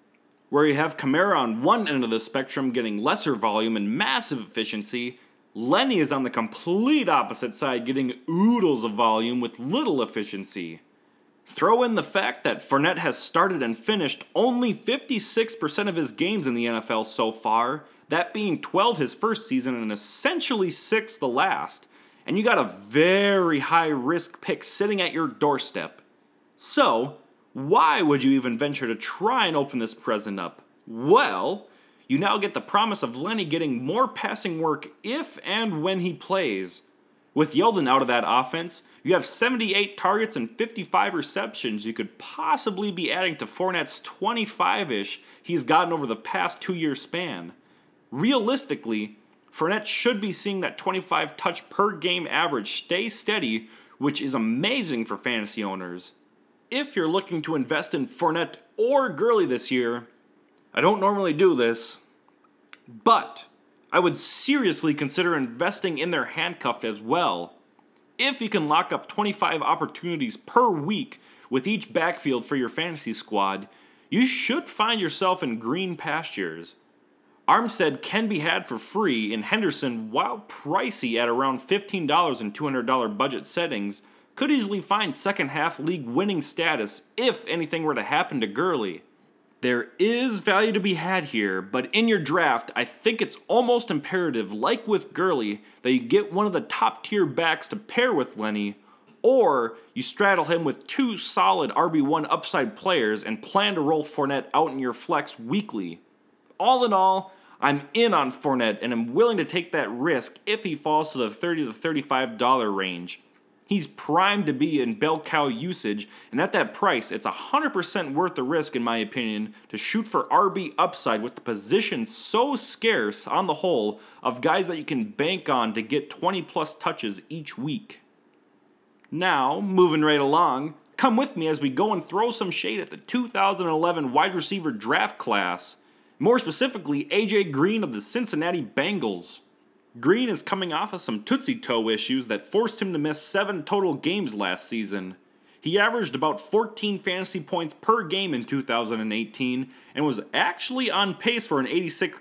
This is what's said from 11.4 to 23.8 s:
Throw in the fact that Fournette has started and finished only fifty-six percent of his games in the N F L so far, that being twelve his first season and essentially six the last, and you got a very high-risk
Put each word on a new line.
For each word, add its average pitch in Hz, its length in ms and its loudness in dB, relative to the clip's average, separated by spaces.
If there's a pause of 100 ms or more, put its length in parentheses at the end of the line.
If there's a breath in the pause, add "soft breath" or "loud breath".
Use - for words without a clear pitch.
Throw 226 380 4
in 233 120 2
the 180 80 0
fact - 420 -2
that 120 220 -2
Fournette 156 320 2
has 156 200 -2
started 170 440 2
and 113 140 -2
finished 185 480 -2 (100)
only 240 380 2
fifty-six 226 800 -2
percent 196 360 -2
of 170 60 -2
his 143 140 -2
games 170 360 -2
in 127 80 0
the 117 120 0
N 117 100 0
F 110 140 -6
L 113 140 0
so 113 260 0
far, 117 540 0 (240 loud breath)
that 170 240 0
being 202 280 -2
twelve 202 380 2
his 131 160 -2
first - 320 -2
season 127 280 -2
and 113 180 -4
essentially 214 800 -2
six - 480 -2
the 139 100 -2
last, 123 580 -2 (380 soft breath)
and 175 140 -2
you 214 60 0
got 220 140 4
a 135 60 4
very 170 960 4
high-risk 156 800 0